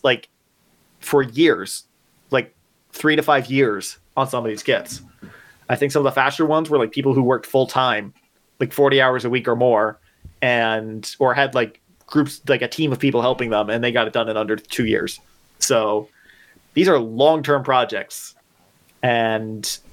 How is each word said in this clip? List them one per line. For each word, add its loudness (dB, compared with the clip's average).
like, 0
for 2
years, 0
like, -2
three 2
to 2
five 2
years -2
on 0
some -6
of -4
these -8
kits. -2
I 2
think 0
some 2
of 0
the 2
faster 2
ones 0
were, 2
like, 0
people 0
who 2
worked 0
full 2
time, -2
like, -2
forty 4
hours 2
a -2
week -2
or 2
more, 2
and, -2
or 2
had, 0
like, -2
groups, -2
like, 0
a -4
team -4
of -4
people 0
helping -2
them, 0
and -2
they 0
got 0
it -8
done -2
in -4
under -2
two -4
years. -2
So 0
these 4
are 4
long-term 2
projects, -2
and -2